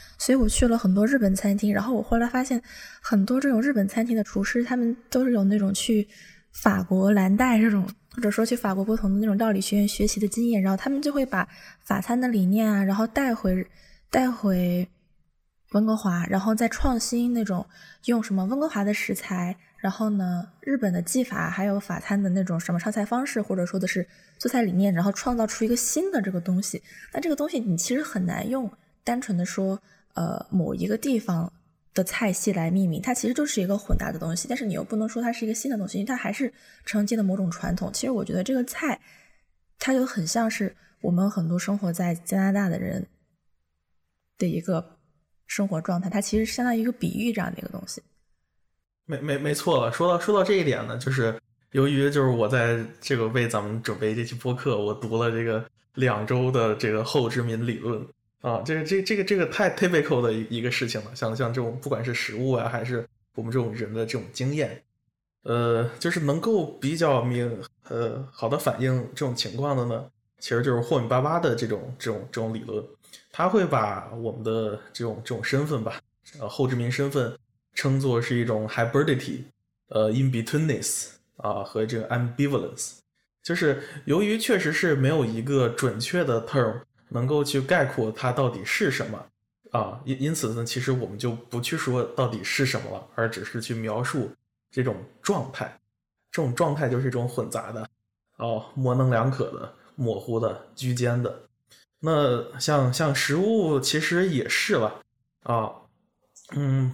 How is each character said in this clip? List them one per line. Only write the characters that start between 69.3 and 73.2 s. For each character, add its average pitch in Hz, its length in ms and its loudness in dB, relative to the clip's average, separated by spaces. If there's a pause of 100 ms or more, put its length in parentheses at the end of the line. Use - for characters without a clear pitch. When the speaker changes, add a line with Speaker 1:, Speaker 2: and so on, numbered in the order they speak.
Speaker 2:
情 101 180 -6
况 139 220 -2
的 123 80 0
呢， 117 220 -4 (320)
其 - 100 -10
实 120 140 2
就 127 120 2
是 117 60 2
霍 117 180 0
米 117 80 -2
巴 127 140 2
巴 156 180 0
的 156 160 2
这 117 120 -2
种， 107 320 -6
这 117 120 -6
种， 104 220 -6
这 117 80 -4
种 110 140 -2
理 107 60 -8
论。 107 220 -6 (480)